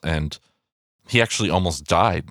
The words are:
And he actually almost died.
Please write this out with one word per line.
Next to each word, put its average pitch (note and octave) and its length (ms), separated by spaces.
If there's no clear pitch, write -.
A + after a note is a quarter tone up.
And D#2 340
he A#2 120
actually A2 300
almost E2+ 360
died. F2 440